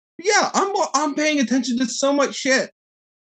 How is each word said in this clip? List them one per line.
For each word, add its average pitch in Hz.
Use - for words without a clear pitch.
Yeah, 392
I'm, 381
I'm 294
paying 302
attention 254
to 262
so 277
much 277
shit. 262